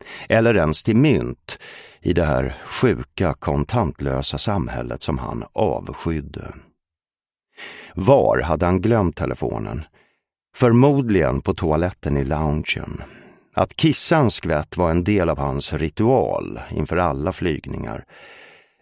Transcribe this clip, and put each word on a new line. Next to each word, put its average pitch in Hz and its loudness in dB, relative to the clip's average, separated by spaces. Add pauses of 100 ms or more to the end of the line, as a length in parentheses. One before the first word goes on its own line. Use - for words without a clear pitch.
(280)
Eller 113 4
ens 78 2
till 110 2
mynt 101 0 (420)
i - 0
det 85 2
här 65 0
sjuka, 80 0
kontantlösa 71 -2
samhället 60 -4
som 69 -4
han 57 -8
avskydde. - -4 (1400)
Var 92 4
hade 82 0
han 90 2
glömt 101 2
telefonen? 60 -6 (720)
Förmodligen 117 4
på 95 -2
toaletten 80 -2
i 69 0
loungen. 76 -4 (520)
Att - 0
kissa - 2
en 131 4
skvätt 78 -4
var 87 2
en 87 2
del 92 2
av 76 0
hans 69 -4
ritual 78 0 (100)
inför 78 -2
alla 82 0
flygningar. 64 -6 (760)